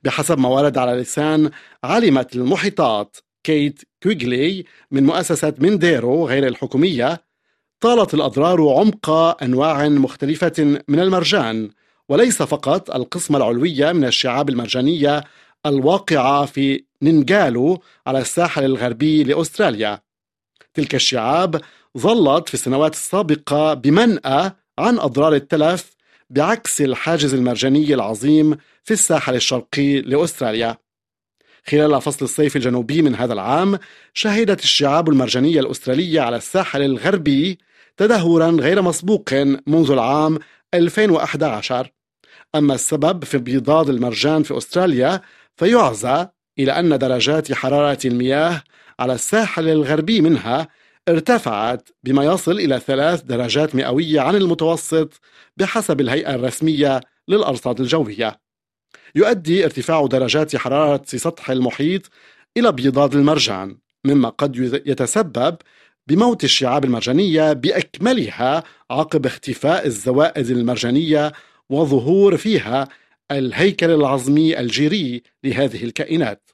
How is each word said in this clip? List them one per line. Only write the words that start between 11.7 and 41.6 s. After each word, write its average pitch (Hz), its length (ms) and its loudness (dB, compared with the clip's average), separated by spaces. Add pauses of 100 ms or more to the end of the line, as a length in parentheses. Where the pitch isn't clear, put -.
وليس 220 340 2
فقط 147 480 -2
القسم 143 460 -4
العلوي 135 560 0
من 160 120 2
الشعاب 127 440 -2
المرجانية 143 760 -2 (420)
الواقعة 143 800 2
في 135 380 -4 (180)
نينجالو 156 800 2 (240)
على 131 120 -2
الساحل 156 460 -2
الغربي 131 600 0
لأستراليا. 127 760 -2 (720)
تلك 147 200 -4
الشعاب 143 680 0 (380)
ظلت 170 500 2
في - 60 -8
السنوات 139 380 0
السابقة 151 840 -2
بمنأى 156 800 2 (260)
عن 220 200 0
أضرار 147 360 2
التلف، 156 560 0 (400)
بعكس 165 520 -2
الحاجز 143 520 -2
المرجاني 135 600 2
العظيم 139 640 2 (280)
في - 60 -10
الساحل 160 440 0
الشرقي 135 680 -2
لأستراليا. 123 760 -2 (920)
خلال 147 340 4
فصل 143 240 -4
الصيف 151 320 0
الجنوبي 123 460 0
من 135 120 2
هذا 120 180 -2
العام، 151 460 0 (360)
شهدت 208 500 0
الشعاب 147 440 2
المرجانية 131 520 2
الأسترالية 143 600 -2
على 120 160 -2
الساحل 143 460 -2
الغربي 143 760 0 (380)
تدهورا 170 540 2
غير 170 320 2
مسبوق 185 500 -2 (340)
منذ 151 240 2
العام 143 480 0 (360)
ألفين 180 360 2
وأحد 156 320 0
عشر. 127 500 -4 (600)